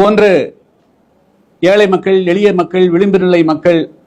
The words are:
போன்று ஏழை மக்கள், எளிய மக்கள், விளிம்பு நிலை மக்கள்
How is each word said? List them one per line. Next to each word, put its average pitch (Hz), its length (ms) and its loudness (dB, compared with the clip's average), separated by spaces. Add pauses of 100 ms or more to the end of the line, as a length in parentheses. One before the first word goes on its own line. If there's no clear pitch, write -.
போன்று 208 280 2 (1300)
ஏழை 202 300 2
மக்கள், 190 260 -2 (120)
எளிய 208 180 0 (100)
மக்கள், 185 340 -2
விளிம்பு 190 300 0
நிலை 175 180 0 (100)
மக்கள் 165 280 0 (260)